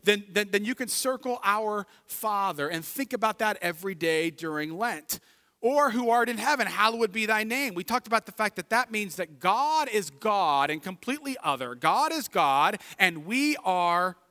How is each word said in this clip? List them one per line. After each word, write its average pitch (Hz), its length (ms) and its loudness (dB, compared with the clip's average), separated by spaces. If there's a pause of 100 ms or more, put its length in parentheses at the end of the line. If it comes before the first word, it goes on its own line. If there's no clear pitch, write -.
then, 202 260 2
then, 202 220 -2
then 202 140 0
you 247 100 -4
can 240 140 -8
circle 247 560 -4
our 208 420 -2 (180)
Father 196 640 -4
and 165 160 -6
think - 300 -6
about 220 260 -2
that 214 220 0
every 175 340 -4
day 160 340 0
during 156 480 -6
Lent. 202 440 -6 (400)
Or, 277 300 4
"Who 240 180 0
art 233 180 4
in 233 100 -4
heaven, 240 300 2
hallowed 214 460 0
be 220 120 -2
thy 220 200 2
name." 240 300 -2
We 180 100 -6
talked 240 220 -2
about 220 180 0
the 196 80 -16
fact 214 240 -2
that 180 140 -10
that 233 200 2
means 208 240 -6
that 156 240 -8
God 285 480 2
is 208 220 -2
God 160 600 2
and 151 140 -4
completely 262 580 -6
other. 127 340 -2
God 196 360 2
is 311 160 -4
God, 156 500 2 (220)
and 165 260 2
we 277 380 0
are 180 540 2 (140)